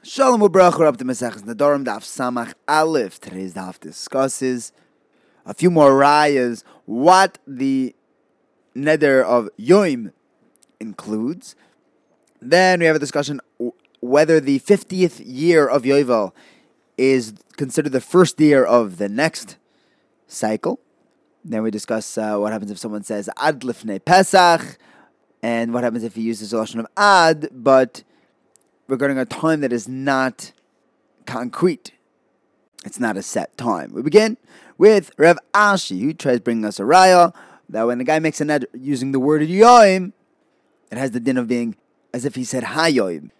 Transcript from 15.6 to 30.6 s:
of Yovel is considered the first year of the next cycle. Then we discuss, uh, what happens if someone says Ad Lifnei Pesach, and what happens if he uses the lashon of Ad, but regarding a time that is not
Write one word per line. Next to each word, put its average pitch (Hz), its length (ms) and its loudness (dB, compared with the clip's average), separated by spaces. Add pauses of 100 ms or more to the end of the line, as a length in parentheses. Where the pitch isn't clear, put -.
of 120 160 0
Yovel 123 480 0 (680)
is 127 360 0 (240)
considered 143 340 -4
the 131 80 -2
first 175 400 2
year 147 240 4
of 107 360 0
the 101 100 -4
next 139 480 -6 (680)
cycle. 110 540 -6 (640)
Then 113 200 -8
we 110 60 -4
discuss, 107 480 -8
uh, 107 200 -6
what 104 160 -4
happens 104 180 -10
if 95 60 -14
someone 104 260 -12
says 104 340 -10
Ad 147 220 -4
Lifnei 110 460 -10
Pesach, 180 720 4 (680)
and 117 300 -4
what 120 100 -4
happens 117 220 -4
if 110 100 -12
he 113 60 -10
uses 110 300 -8
the 113 80 -4
lashon 110 200 -8
of 113 160 -10
Ad, 170 560 2
but 131 520 0 (840)
regarding 135 280 -4
a 127 80 -4
time 160 340 -4
that 127 140 -4
is 117 120 -6
not 131 680 -6 (720)